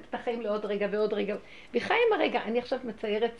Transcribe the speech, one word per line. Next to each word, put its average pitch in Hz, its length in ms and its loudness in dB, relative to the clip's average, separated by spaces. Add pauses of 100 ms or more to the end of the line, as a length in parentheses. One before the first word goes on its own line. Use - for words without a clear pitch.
(100)
את - 40 -6
החיים 240 260 -4
לעוד 208 240 -2
רגע 202 260 0
ועוד 208 220 2
רגע, 202 240 0 (360)
והיא 240 100 2
חיה - 140 2 (120)
עם 392 120 4
הרגע. - 220 2
אני 220 160 0
עכשיו 247 260 -2
מציירת 220 560 0